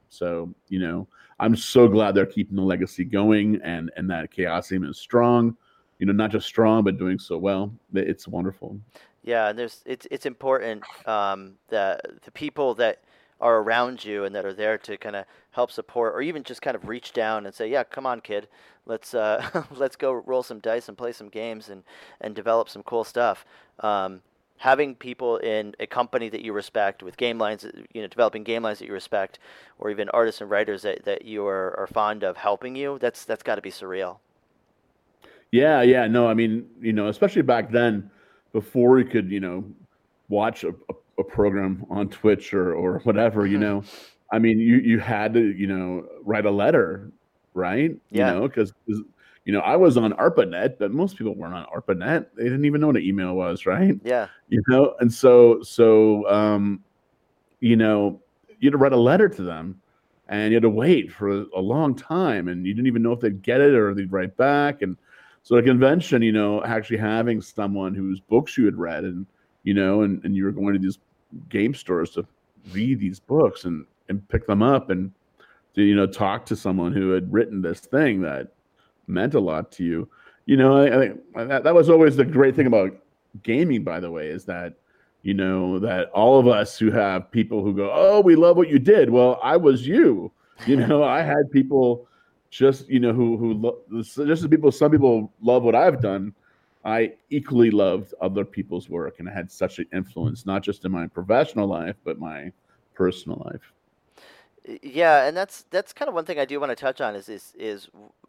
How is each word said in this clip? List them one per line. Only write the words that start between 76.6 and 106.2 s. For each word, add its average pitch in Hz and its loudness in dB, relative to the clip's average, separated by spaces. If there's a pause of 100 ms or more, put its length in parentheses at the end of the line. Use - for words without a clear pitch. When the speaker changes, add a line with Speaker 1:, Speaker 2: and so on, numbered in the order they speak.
Speaker 1:
who 95 0
had 92 -2
written 104 0
this 82 -6
thing 127 -2
that 69 -8 (540)
meant 107 -2
a 131 2
lot 80 -4
to 90 -8
you. 82 -4 (380)
You 135 4
know, 135 6
I, 143 6
I 131 4
think - -14 (280)
that, 135 -2
that 165 4
was 165 6
always 160 8
the 131 4
great 135 4
thing 139 2
about 98 2 (520)
gaming, 123 0
by 82 -6
the 87 -8
way, 78 -8
is 85 -12
that, 87 -10 (480)
you 98 -2
know, 95 -2
that 92 -4
all 123 6
of 123 6
us 104 2
who 110 2
have 98 -2
people 110 -2
who 101 -2
go, 101 -4
"Oh, 196 6
we 175 8
love 170 6
what 175 4
you 143 6
did." 151 6
Well, 123 4
I 147 2
was 135 4
you. 135 2 (340)
You 135 4
Speaker 2:
<laughs> 120 2
Speaker 1:
know, 147 4
I 139 2
had 147 0
people 131 2 (420)
just, 135 0
you 131 2
know, 120 2
who, 117 0
who 113 -2
lo-, 117 -4 (200)
just - -10
as 156 -2
people, 147 4
some 151 2
people 120 2
love 123 4
what 113 4
I've 143 4
done, 98 -4 (520)
I 113 -2 (160)
equally 120 2
loved 98 0
other 95 -4
people's - -10
work, 82 -10
and 85 -14
it 92 -12
had 92 -12
such - -6
an 87 -10
influence, - -8
not 98 -4
just - -8
in 95 -6
my 85 -6
professional 104 -2
life, 85 -8
but 80 -10
my 78 -14 (440)
personal - -4
life. - -18 (920)
Speaker 2:
Y-, 113 -18
yeah, 143 4
and 156 -2
that's, - -8
that's - -6
kind 294 -8
of 196 -6
one 160 -6